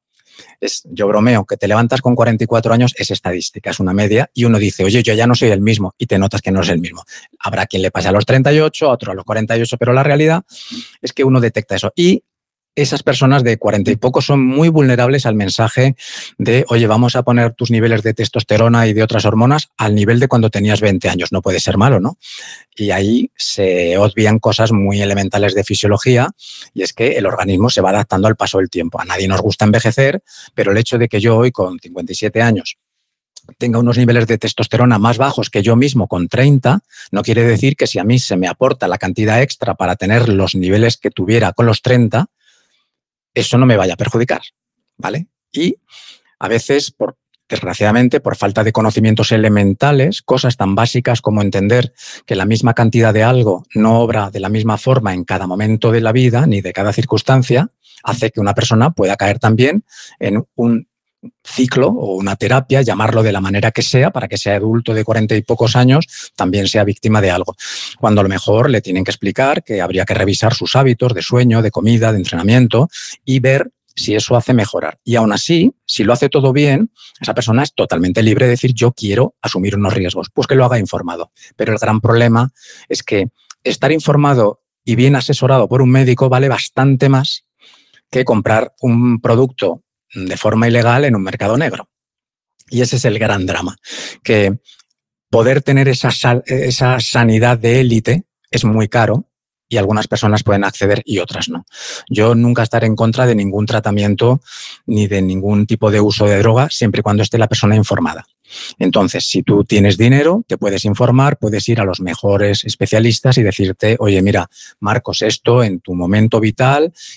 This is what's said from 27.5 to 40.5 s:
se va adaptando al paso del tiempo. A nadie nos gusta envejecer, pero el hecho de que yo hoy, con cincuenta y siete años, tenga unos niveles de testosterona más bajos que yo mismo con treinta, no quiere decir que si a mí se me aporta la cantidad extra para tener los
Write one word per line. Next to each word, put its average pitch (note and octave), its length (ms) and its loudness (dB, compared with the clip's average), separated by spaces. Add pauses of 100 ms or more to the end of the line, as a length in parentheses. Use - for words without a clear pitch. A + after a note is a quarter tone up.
se - 100 -2
va F#2 80 2
adaptando G2 400 -2
al G#2+ 80 -2
paso - 220 -4
del F#2+ 100 -2
tiempo. E2 320 -8
A - 60 -10
nadie F#2+ 200 -4
nos F#2+ 140 0
gusta G2+ 240 -2
envejecer, A#2 580 0 (320)
pero G2 180 0
el G#2 40 2
hecho A#2 220 -2
de A#2 100 0
que A2 100 -4
yo A2+ 200 2
hoy, B2 140 2
con F#2 260 -4
cincuenta F2 340 -12
y - 20 -10
siete G#2+ 280 -2
años, A2 340 -2 (800)
tenga A#2 220 -2
unos A#2+ 180 2
niveles A#2+ 300 4
de A2 100 0
testosterona A2+ 640 0
más A2+ 180 2
bajos C3 320 -2
que G#2 140 -2
yo A2+ 140 2
mismo B2+ 320 0
con F2 200 -4
treinta, C#3 520 2 (300)
no G2+ 120 -4
quiere A#2 200 2
decir A#2+ 320 2
que B2+ 120 -2
si G#2+ 120 -4
a F2+ 60 -4
mí A#2+ 140 2
se G#2+ 180 -2
me F2+ 120 -2
aporta B2+ 380 -2
la F2+ 120 -2
cantidad G#2+ 420 0
extra - 360 -4
para F2+ 200 -2
tener A2+ 320 0
los F#2+ 260 0